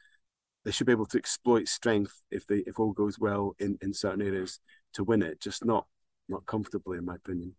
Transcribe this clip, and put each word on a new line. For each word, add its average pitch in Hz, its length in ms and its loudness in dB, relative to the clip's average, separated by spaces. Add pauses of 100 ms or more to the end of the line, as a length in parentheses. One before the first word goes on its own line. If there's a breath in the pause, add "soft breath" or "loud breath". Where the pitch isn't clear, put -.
(640 soft breath)
they 107 60 -4
should - 160 0
be 127 60 8
able 110 140 4
to 120 120 0
exploit - 500 2
strength 104 640 0
if - 160 -6
they, 104 200 2
if - 120 -12
all 110 140 2
goes 104 260 0
well 101 400 0
in, 98 240 -2
in 98 100 -4
certain 98 300 -2
areas 95 380 -4 (340 soft breath)
to 98 100 -2
win 107 180 4
it, 80 160 -4
just - 280 -8
not, 113 200 2 (440)
not 95 160 -6
comfortably, 98 500 -4
in 87 80 -6
my 90 120 -6
opinion. 90 420 -8